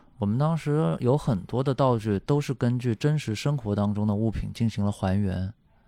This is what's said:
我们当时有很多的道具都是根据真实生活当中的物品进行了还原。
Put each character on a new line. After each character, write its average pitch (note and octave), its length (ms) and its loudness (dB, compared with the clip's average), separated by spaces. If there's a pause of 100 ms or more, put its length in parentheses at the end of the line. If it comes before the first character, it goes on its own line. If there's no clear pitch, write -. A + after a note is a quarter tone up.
(180)
我 G#2 80 -2
们 G#2+ 120 0
当 D#3+ 180 0
时 D#3 440 0
有 B2+ 180 4
很 A2+ 240 0
多 B2+ 220 -2
的 C3+ 100 0
道 B2+ 240 4
具 G#2 220 0
都 C#3+ 200 0
是 C#3 140 -4
根 B2 240 0
据 A#2+ 160 0
真 D3+ 240 0
实 A2+ 160 -4
生 C#3+ 220 0
活 G#2 180 -2
当 G#2 180 2
中 G#2 140 0
的 G#2 80 2
物 A2 160 0
品 G2+ 240 -4
进 A2+ 160 0
行 G2+ 140 -2
了 G2+ 80 2
还 G2 280 0
原。 F#2 320 -2 (360)